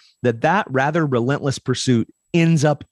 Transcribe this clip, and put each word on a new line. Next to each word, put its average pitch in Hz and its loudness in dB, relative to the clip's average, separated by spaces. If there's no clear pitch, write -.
that 117 -2
that 180 2
rather 147 0
relentless 131 -2
pursuit 123 -2
ends 165 2
up 147 -2